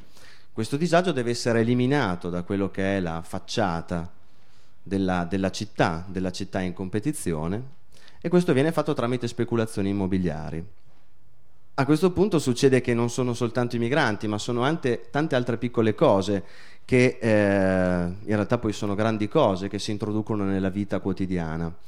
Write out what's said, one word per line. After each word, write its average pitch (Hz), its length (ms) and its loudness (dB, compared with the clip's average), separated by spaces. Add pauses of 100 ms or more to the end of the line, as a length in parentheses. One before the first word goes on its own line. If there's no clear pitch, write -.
(520)
Questo 113 240 -4
disagio 175 340 4
deve 123 200 0
essere 117 280 2
eliminato 123 720 2
da 87 140 -4
quello 98 260 -2
che 98 280 0
è - 20 -2
la 82 220 -4
facciata 87 840 -4 (720)
della, 92 480 0
della 95 220 0
città, 95 560 -2
della 92 240 -4
città 98 300 -6
in 90 120 -2
competizione, 98 1080 -4 (400)
e - 80 -4
questo 175 240 4
viene 139 180 4
fatto 151 240 0
tramite 120 320 -2
speculazioni 110 600 -2
immobiliari. 87 760 -2 (1120)
A 135 100 2
questo 156 280 4
punto 180 260 2
succede 131 420 4
che 120 140 0
non 117 160 2
sono 123 240 0
soltanto 120 400 -2
i 117 60 0
migranti, 117 480 4
ma 104 100 0
sono 120 240 -2
anche 135 480 0
tante 147 240 2
altre 123 240 2
piccole 110 380 2
cose 101 480 4 (400)
che, 127 360 4
eh, 95 840 4
in 98 320 -4
realtà 107 220 2
poi 107 140 -2
sono 101 220 -4
grandi 107 320 0
cose 101 400 2
che 101 140 -6
si - 100 -6
introducono 107 540 -2
nella 95 260 0
vita 98 300 -2
quotidiana. 87 720 -2 (140)